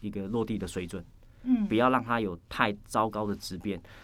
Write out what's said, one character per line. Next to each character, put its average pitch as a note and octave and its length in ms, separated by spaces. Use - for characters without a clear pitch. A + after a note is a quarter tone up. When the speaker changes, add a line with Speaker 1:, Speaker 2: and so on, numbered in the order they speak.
Speaker 1:
一 G#2 100
个 G2 160
落 A2 180
地 G#2+ 140
的 F#2 80
水 F2+ 200
准。 E2+ 180
Speaker 2:
嗯。 A#3+ 240
Speaker 1:
不 A2 80
要 B2 140
让 B2+ 120
它 A#2 180
有 F#2 160
太 A2 240
糟 A2 240
糕 G#2+ 160
的 G2+ 120
质 F#2+ 220
变。 F2+ 220